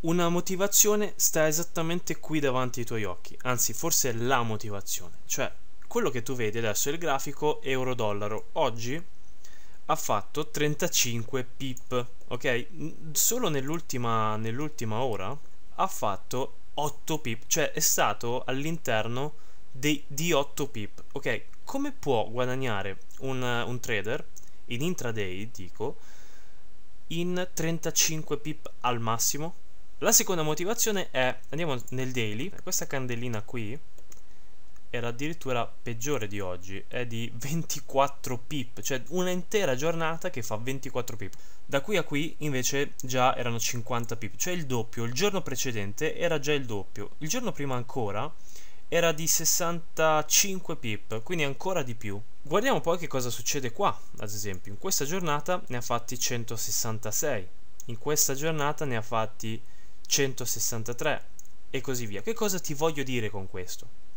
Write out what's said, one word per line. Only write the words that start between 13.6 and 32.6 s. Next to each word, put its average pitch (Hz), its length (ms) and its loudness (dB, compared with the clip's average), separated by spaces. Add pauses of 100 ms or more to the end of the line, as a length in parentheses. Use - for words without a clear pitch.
nell'ultima 113 640 0
ora 110 360 0 (400)
ha 190 120 0
fatto 123 680 0 (180)
otto 151 460 0
pip, 113 280 0
cioè - 240 2
è - 80 0
stato 120 640 2
all'interno 131 920 0 (360)
dei, 139 340 0
di 156 280 2
otto 143 340 2
pip, - 360 -2 (100)
ok? 127 300 0 (200)
Come 277 300 0
può 117 360 2
guadagnare 120 680 0 (200)
un, 131 220 0
un 120 380 0
trader 120 460 0 (400)
in 120 160 -2
intraday, 110 680 0
dico, 101 460 -2 (1120)
in 180 460 0
trentacinque 160 840 2
pip - 320 -2 (120)
al 123 180 2
massimo? 117 560 0 (440)
La 196 120 4
seconda 185 320 4
motivazione 185 680 0
è, 127 240 2 (140)
andiamo 143 400 0
nel 127 220 0
daily, 117 400 0 (100)